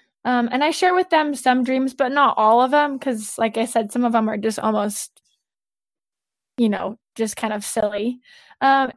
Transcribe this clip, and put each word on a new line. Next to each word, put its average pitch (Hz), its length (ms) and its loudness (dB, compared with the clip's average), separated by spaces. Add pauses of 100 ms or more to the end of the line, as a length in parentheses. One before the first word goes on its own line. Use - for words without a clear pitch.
(240)
Um, 240 280 0
and 269 120 0
I 311 80 2
share 359 220 2
with 370 160 0
them 302 240 2
some 254 300 0
dreams, 262 300 -2
but 254 180 0
not 277 260 2
all 226 240 6
of 254 100 2
them, 294 260 2
'cause 226 400 -6
like 226 200 -2
I 233 80 0
said, 220 260 -2
some 247 120 0
of 233 80 2
them 220 180 2
are 214 80 -6
just 214 200 -4
almost, 208 640 -4 (1400)
you 233 100 2
know, 196 300 -6 (180)
just 220 200 -4
kind 220 160 -6
of 208 120 -8
silly. 214 560 -4 (400)
Um, 269 360 2